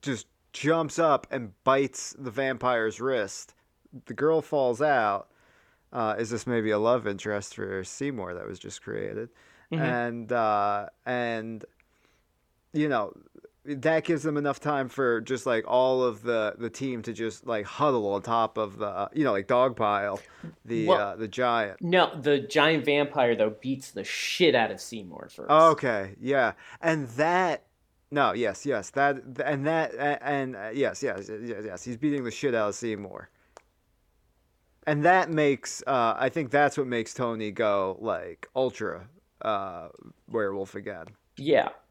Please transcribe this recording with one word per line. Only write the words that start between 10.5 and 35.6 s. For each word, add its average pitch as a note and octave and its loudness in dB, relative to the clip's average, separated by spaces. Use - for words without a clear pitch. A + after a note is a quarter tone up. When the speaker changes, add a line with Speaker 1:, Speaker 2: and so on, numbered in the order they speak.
Speaker 1:
and, A#2 -4
you D3+ 0
know, A2 0
that D3+ 0
gives D#3 0
them D3+ 0
enough C#3+ 0
time C#3 -2
for A#2+ 2
just, A#2+ -4
like, A#2 2
all B2+ 4
of A#2+ 0
the, A2+ 0
the A#2 -4
team B2+ -6
to A2+ -8
just, A2 -6
like, G#2+ -2
huddle B2 2
on G2 0
top A#2 2
of G#2 -2
the, G#2+ -4
uh, G2 -4
you D#3 0
know, C3 4
like, G2 0
dogpile G#2+ 2
the, A2+ -2
Speaker 2:
Well, F3+ 6
Speaker 1:
uh, G2+ -4
the G#2+ -6
giant. A#2 0
Speaker 2:
no, F3 4
the C#3+ 2
giant D3+ 4
vampire, C#3+ 2
though, G#2+ 2
beats C3 -6
the G2 -8
shit - 2
out A2+ 4
of - -8
Seymour F#2 -14
first. - -14
Speaker 1:
Okay, C3 4
yeah. B2+ 2
And D#3+ 0
that, E3 0
no, C3+ 2
yes, G#2+ -2
yes, A2+ -4
that, C3+ 0
th-, C#3 -4
and C#3 -2
that, D#3+ 0
a-, C#3+ -2
and, C3+ -4
uh, G#2 -10
yes, A#2+ 0
yes, G2 -4
yes, G#2+ -8
yes, F#2 -10
he's A#2+ -8
beating C#3+ -2
the A#2 -4
shit C3+ -2
out A2 2
of G2 -6
Seymour. G2+ -8
And D3 0
that F3 6
makes, D3 0